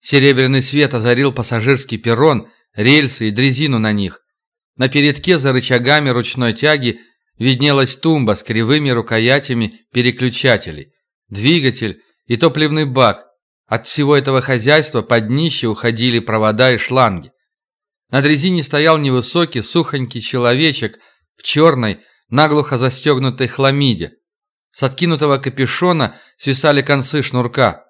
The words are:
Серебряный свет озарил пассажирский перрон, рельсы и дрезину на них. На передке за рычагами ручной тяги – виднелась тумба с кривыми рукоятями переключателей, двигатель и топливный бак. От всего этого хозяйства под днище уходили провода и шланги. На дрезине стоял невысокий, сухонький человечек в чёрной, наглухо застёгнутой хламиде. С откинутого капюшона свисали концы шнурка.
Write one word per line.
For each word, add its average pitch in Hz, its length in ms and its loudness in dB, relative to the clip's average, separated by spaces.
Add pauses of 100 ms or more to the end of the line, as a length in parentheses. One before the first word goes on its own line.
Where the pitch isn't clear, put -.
Серебряный 135 600 2
свет 143 320 0
озарил 123 400 0
пассажирский 120 640 -2
перрон, 117 500 0 (260)
рельсы 131 540 2
и 107 40 -4
дрезину 131 460 0
на 110 140 0
них. 101 300 -4 (540)
На 131 120 0
передке 147 500 0
за 135 140 0
рычагами 127 560 2
ручной 120 460 -2
тяги – 139 460 -2 (400)
виднелась 135 560 0
тумба 139 400 0
с - 80 -16
кривыми 127 460 0
рукоятями 117 920 -2 (120)
переключателей, 120 1000 -2 (360)
двигатель 120 760 -2 (240)
и 120 100 -2
топливный 156 480 0
бак. 127 420 0 (400)
От 113 200 -4
всего 147 300 2
этого 135 260 0
хозяйства 131 600 0
под 113 260 0
днище 147 380 -2
уходили 117 520 -2
провода 110 540 2
и 120 40 0
шланги. 110 560 -2 (800)
На 131 100 0
дрезине 151 420 0
стоял 156 360 2
невысокий, 139 640 -2
сухонький 131 580 -4
человечек 123 760 0 (380)
в - 60 -20
чёрной, 135 580 2 (280)
наглухо 147 500 2
застёгнутой 131 680 -2
хламиде. 135 640 0 (600)
С - 100 -8
откинутого 143 560 0
капюшона 135 800 -2 (200)
свисали 139 460 0
концы 139 400 -2
шнурка. 120 680 -2